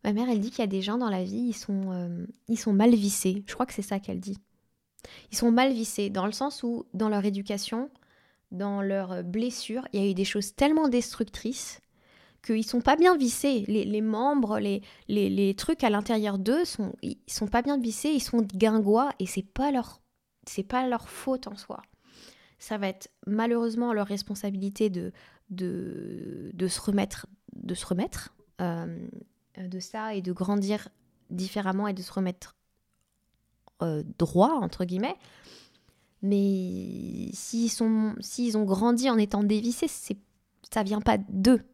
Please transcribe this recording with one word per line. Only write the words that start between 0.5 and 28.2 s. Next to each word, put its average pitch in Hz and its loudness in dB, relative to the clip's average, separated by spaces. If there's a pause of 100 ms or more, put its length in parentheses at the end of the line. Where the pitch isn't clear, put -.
qu'il - -8
y 233 0
a - 0
des 190 -2
gens 208 -2
dans 240 0
la 185 0
vie, 214 -2
ils 214 -2
sont, 196 -4
euh, 175 -6 (220)
ils 226 0
sont 214 2
mal 233 8
vissés. 202 0
Je - -12
crois 247 -2
que - -6
c'est - -6
ça 196 -4
qu'elle 185 -6
dit. 196 -8 (960)
Ils - -6
sont 233 4
mal 262 6
vissés, 214 -2
dans 196 0
le 208 -2
sens 285 -4
où, 240 -4
dans 214 0
leur 202 0
éducation, 208 -2 (600)
dans 202 -4
leurs 185 -2
blessures, 226 -4
il 202 2
y 202 4
a 196 4
eu - 0
des 190 0
choses 202 -4
tellement 302 4
destructrices - -4 (640)
qu'ils 220 2
sont 240 0
pas 285 6
bien 359 8
vissés. 254 2
Les, 214 2
les 214 0
membres, 220 2
les, 196 0 (260)
les, 202 2
les 196 2
trucs - -2
à 240 4
l'intérieur 208 0
d'eux, 262 2
sont, 196 -6
ils - -8 (100)
sont - -4
pas 240 2
bien 285 0
vissés, 233 -2
ils 285 4
sont 233 2
guingois 214 4 (120)
et 190 0
c'est 185 -4
pas 277 0
leur, 247 -2 (440)
c'est - -6
pas 254 0
leur 240 -2
faute 254 -4
en 202 -12
soi. - -14 (800)
Ça - -6
va 196 -2
être 190 -8 (180)
malheureusement 233 0
leur 208 0
responsabilité 202 -2
de, 180 -6 (360)
de, - -8
de 180 -2
se - -4
remettre, 202 -2 (300)
de - -6
se - -10
remettre, - -4 (260)